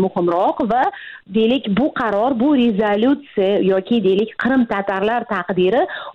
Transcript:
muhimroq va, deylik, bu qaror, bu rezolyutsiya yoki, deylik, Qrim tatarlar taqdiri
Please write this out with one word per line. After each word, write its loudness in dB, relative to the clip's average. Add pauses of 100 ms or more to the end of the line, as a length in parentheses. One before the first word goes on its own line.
muhimroq 0
va, 2 (500)
deylik, 2 (120)
bu 2 (100)
qaror, 0
bu 2
rezolyutsiya 0 (140)
yoki, 0
deylik, 2
Qrim 2
tatarlar -2
taqdiri 0 (320)